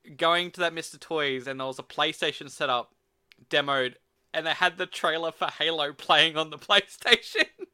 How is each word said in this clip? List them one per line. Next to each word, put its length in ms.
going 340
to 80
that 140
Mister 240
Toys 500
and 120
there 80
was 120
a 40
PlayStation 680
set 200
up, 240
demoed, 460
and 120
they 60
had 260
the 80
trailer 460
for 160
Halo 460
playing 440
on 120
the 80
<laughs> 0
PlayStation. 880